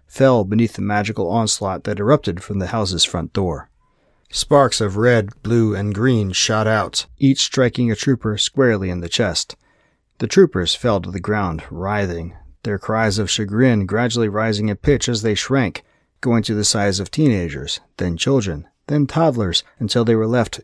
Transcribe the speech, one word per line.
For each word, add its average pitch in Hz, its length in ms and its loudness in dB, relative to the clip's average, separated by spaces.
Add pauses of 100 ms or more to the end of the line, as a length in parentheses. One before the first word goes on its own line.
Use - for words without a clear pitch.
fell 127 360 4
beneath 110 300 2
the - 80 -10
magical 104 480 -2
onslaught 101 540 -2
that 101 160 -4
erupted 101 420 0
from 101 180 -6
the 92 80 -2
house's 92 360 -2
front 80 280 -4
door. 87 380 -4 (600)
Sparks - 480 2
of 101 180 -2
red, 113 320 4 (140)
blue, 113 320 2
and 101 180 -2
green 107 380 0
shot 107 360 0
out, 107 380 0 (120)
each 135 240 4
striking 123 500 0
a 107 40 0
trooper 110 420 0
squarely 110 520 2
in 87 120 -4
the 85 80 -8
chest. - 460 -2 (640)
The 117 80 -2
troopers 92 460 4
fell 107 280 0
to 82 100 -10
the 92 80 -6
ground, 92 500 -2
writhing, 87 640 -4 (300)
their 101 160 -4
cries 110 400 0
of 101 100 -2
chagrin 107 560 2
gradually 113 440 0
rising 107 400 0
in 101 80 -2
pitch 135 320 0
as 113 120 -2
they 110 140 0
shrank, 123 480 -2 (380)
going 117 220 2
to 110 120 -2
the 104 100 0
size 101 340 0
of 95 120 -8
teenagers, 87 680 0 (180)
then 87 200 -2
children, 98 500 -2 (200)
then 143 180 0
toddlers, 123 580 0 (140)
until 117 260 0
they 113 120 4
were 110 120 2
left, 117 360 0